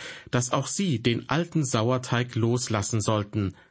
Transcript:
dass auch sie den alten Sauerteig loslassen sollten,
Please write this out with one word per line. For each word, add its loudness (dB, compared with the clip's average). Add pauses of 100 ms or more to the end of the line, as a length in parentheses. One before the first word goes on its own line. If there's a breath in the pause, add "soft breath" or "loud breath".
(320 loud breath)
dass 0
auch 0
sie 0
den 0
alten 0
Sauerteig 0
loslassen 0
sollten, 0 (180 loud breath)